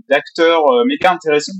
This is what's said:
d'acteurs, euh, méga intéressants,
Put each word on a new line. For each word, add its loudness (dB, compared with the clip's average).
d'acteurs, 0
euh, 2
méga 0
intéressants, -4